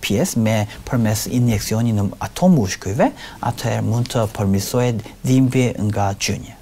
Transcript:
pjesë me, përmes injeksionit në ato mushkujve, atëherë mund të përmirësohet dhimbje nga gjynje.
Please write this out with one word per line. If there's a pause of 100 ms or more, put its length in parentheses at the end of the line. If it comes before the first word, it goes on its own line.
pjesë
me, (180)
përmes
injeksionit
në (100)
ato
mushkujve, (300)
atëherë
mund
të
përmirësohet (240)
dhimbje
nga
gjynje.